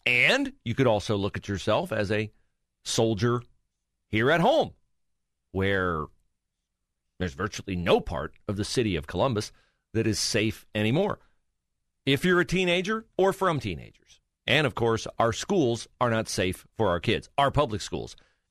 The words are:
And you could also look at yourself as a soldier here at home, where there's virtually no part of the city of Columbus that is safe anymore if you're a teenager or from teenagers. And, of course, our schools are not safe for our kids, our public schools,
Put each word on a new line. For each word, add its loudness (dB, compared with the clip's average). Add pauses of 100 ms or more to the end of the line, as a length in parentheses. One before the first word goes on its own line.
And 4 (100)
you -4
could 4
also 2
look -2
at -8
yourself 0
as -2
a -2 (540)
soldier 2 (680)
here 2
at 4
home, 2 (800)
where 0 (1120)
there's -4
virtually -8
no 2
part -6 (140)
of -4
the -4
city -2
of -6
Columbus -2 (420)
that 0
is 0
safe -2 (100)
anymore 0 (880)
if 0
you're 4
a 2
teenager -2 (120)
or 4
from -2
teenagers. -12 (240)
And, 2
of -6
course, 0 (100)
our 2
schools 0 (120)
are 0
not -2
safe -2
for 2
our 2
kids, -2
our 2
public 0
schools, -8 (360)